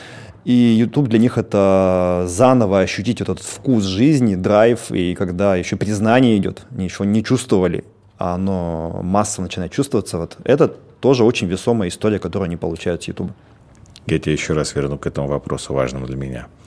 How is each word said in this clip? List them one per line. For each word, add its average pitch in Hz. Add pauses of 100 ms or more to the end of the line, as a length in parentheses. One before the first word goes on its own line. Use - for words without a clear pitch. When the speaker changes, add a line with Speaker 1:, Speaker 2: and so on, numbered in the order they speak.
(440)
Speaker 1:
и 123
YouTube 117
для 110
них 120
это 92
заново 104
ощутить 98
этот 92
вкус 117
жизни, 113
драйв, 107
и 90
когда 92
ещё 90
признание 110
идёт, - (140)
они 95
ещё 95
не 107
чувствовали, 95 (340)
а 90
оно 87
массово 95
начинает 90
чувствоваться, 110
вот, 82
это 139 (320)
тоже 123
очень 113
весомая 98
история, 104
которую 90
они 85
получают 82
с -
YouTube. - (800)
Speaker 2:
Я 80
тебя 78
ещё 78
раз 73
верну 71
к -
этому 71
вопросу, 69
важному 65
для 65
меня. 65 (200)